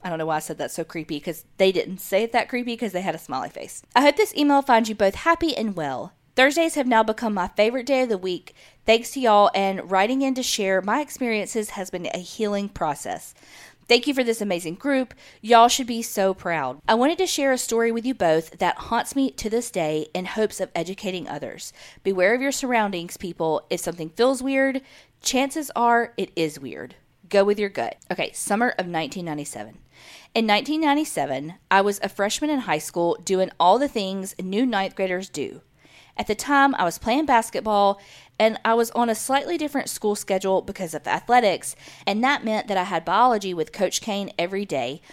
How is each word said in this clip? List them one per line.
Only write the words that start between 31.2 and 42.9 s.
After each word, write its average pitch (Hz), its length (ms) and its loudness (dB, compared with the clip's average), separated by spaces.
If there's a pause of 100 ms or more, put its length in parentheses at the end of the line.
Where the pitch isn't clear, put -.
I 190 100 6
was 202 220 0
a 190 60 -2
freshman 214 420 -2
in 294 100 0
high 170 180 0
school 170 460 -2
doing 190 360 0
all 185 180 6
the 285 100 0
things 190 540 -6
new 196 240 0
ninth 196 300 -2
graders 185 320 -4
do." - 320 -8 (560)
At 214 100 -6
the 214 80 0
time, 277 420 2
I - 80 2
was 170 140 -2
playing 269 280 0
basketball, 208 760 2 (380)
and 220 260 2
I 226 100 4
was 233 180 2
on 240 160 0
a 226 60 2
slightly 277 440 -2
different 285 300 -4
school 208 260 -2
schedule 190 480 0
because 175 320 -8
of 147 120 -8
athletics, 208 680 2 (300)
and 202 160 0
that 262 220 0
meant 214 240 -2
that 202 80 0
I 180 80 0
had 175 200 -4